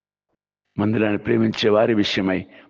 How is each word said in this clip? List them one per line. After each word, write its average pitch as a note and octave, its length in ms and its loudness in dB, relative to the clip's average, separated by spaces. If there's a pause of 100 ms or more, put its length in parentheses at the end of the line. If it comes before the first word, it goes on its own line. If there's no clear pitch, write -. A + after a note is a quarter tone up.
(800)
మందిరాన్ని G#2+ 400 0
ప్రేమించే A2+ 520 0
వారి A2+ 240 2
విషయమై F#2+ 500 -2 (240)